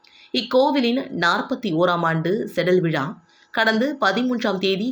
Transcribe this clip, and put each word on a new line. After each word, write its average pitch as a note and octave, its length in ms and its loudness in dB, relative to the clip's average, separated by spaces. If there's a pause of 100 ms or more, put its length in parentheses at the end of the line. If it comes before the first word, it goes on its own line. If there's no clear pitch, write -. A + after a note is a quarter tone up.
(340)
இக்கோவிலின் B3+ 680 2 (200)
நாற்பத்தி G#3 540 0
ஓராம் E3+ 300 2
ஆண்டு E3 280 0 (160)
செடல் F3+ 340 2
விழா D#3 240 0 (480)
கடந்த A3 320 2 (160)
பதிமூன்றாம் G#3+ 580 0
தேதி F#3+ 320 -2